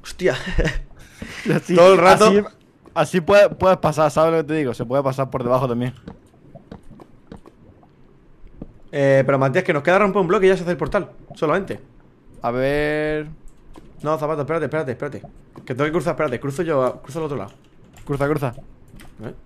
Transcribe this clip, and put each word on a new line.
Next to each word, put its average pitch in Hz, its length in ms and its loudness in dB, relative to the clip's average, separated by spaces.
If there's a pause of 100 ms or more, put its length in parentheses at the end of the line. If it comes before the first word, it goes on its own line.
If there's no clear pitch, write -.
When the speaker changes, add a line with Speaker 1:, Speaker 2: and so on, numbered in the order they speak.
Speaker 1:
Hostia. - 360 -2
<laughs> - 60 -10 (1000)
Speaker 2:
Y 208 60 0
así, 170 240 0
Speaker 1:
Todo 180 180 10
el 180 60 6
rato. 190 260 6
Speaker 2:
así, 208 160 6 (540)
así 165 260 0
puede-, 196 280 6
puedes 185 280 2
pasar, 151 340 0
¿sabes 160 200 2
lo 165 80 0
que 160 60 -2
te 143 100 -4
digo? 135 180 -2
Se 127 100 -8
puede 127 200 -2
pasar 131 260 -2
por 131 140 -6
debajo 127 240 0
también. 120 260 -4 (3000)
Speaker 1:
Eh, 139 340 4
pero 139 120 2
Matías, 135 260 2
que 175 100 -2
nos 143 100 -2
queda 180 160 4
romper 202 220 2
un 180 60 0
bloque 190 200 2
y - 20 8
ya 190 80 4
se 175 60 -8
hace 170 80 -4
el 160 60 -4
portal, 170 340 -4 (240)
solamente. 160 440 -4 (640)
Speaker 2:
A 120 100 -4
ver. 151 760 -2 (760)
Speaker 1:
No, 151 160 -2
Zapato, 147 240 -4
espérate, 151 240 -4
espérate, 147 260 -4
espérate. 120 300 -10 (440)
Que 135 100 -8
tengo 139 100 0
que 156 60 -2
cruzar, 160 220 -2
espérate, 143 260 -2
cruzo 139 240 -6
yo, 135 400 0
cruzo 147 160 -12
al 160 60 -6
otro 143 120 -6
lado. 98 140 -10 (540)
Speaker 2:
Cruza, 139 220 -2
cruza. 143 260 -2 (680)
Speaker 1:
¿Eh? - 100 -12 (120)